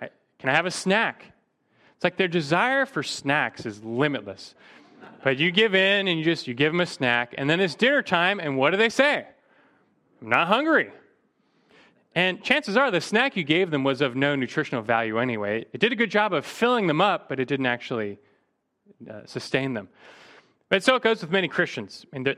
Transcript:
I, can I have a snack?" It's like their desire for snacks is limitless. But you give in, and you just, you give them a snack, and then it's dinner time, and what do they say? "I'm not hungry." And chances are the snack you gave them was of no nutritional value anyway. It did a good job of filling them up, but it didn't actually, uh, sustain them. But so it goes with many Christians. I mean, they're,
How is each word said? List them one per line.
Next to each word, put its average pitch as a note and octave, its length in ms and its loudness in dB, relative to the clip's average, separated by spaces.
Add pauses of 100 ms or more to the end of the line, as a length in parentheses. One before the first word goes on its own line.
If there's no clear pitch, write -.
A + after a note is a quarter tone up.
I, B2+ 80 -12 (300)
can C3+ 100 -2
I C3 40 2
have E3 120 2
a F3+ 60 -2
snack?" F#3+ 540 -2 (720)
It's - 80 -4
like F3 140 0
their F#3+ 100 2
desire F3+ 600 0
for D#3 160 -6
snacks C#3 640 -2
is G#2 160 -10
limitless. A2+ 720 -4 (680)
But C3+ 140 2
you E3 140 2
give G3+ 240 4
in, G3 320 4
and E3+ 100 0
you D#3+ 60 -2
just, E3 240 0
you B2+ 60 -6
give C#3+ 180 2
them E3+ 80 0
a F3 60 2
snack, A#2+ 520 0
and C#3 120 -2
then E3 100 2
it's F#3 160 0
dinner C4 260 2
time, F#3 380 0
and D3 180 -4
what C3+ 140 4
do F#3 60 0
they A3+ 120 2
say? B3 380 0 (960)
"I'm A2+ 80 -12
not C#3+ 180 2
hungry." A3+ 440 2 (1200)
And F3+ 260 0
chances B3 340 0
are C4+ 140 4
the F3 120 0
snack B3 360 0
you F3+ 60 -2
gave E3 260 0
them C#3+ 140 -2
was C3+ 180 0
of B2+ 140 0
no C#3 200 0
nutritional C3+ 460 -4
value A2+ 380 0
anyway. A2 520 -4
It - 80 -10
did A#3+ 140 2
a - 20 -4
good G#3+ 140 -2
job G#3 240 0
of C#3+ 100 -2
filling A#3 440 0
them D#3 120 2
up, F#3 300 0
but C3+ 100 -4
it B2+ 80 -2
didn't C3 200 -2
actually, A2+ 500 -4 (920)
uh, A2 180 -16
sustain C3 500 -4
them. G2+ 140 -8 (800)
But F#3+ 140 2
so C4 120 6
it B3 80 0
goes A3+ 180 2
with D#3+ 80 -10
many F#3 180 2
Christians. - 640 -4
I - 40 -16
mean, C3 80 -8
they're, C3+ 140 0